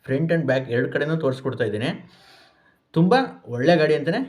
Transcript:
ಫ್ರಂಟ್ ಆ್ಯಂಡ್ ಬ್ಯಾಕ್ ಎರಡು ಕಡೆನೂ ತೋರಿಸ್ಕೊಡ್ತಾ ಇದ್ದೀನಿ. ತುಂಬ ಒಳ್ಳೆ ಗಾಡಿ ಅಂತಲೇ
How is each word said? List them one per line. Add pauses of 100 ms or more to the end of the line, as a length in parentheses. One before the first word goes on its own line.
ಫ್ರಂಟ್
ಆ್ಯಂಡ್
ಬ್ಯಾಕ್ (100)
ಎರಡು
ಕಡೆನೂ
ತೋರಿಸ್ಕೊಡ್ತಾ
ಇದ್ದೀನಿ. (1040)
ತುಂಬ (420)
ಒಳ್ಳೆ
ಗಾಡಿ
ಅಂತಲೇ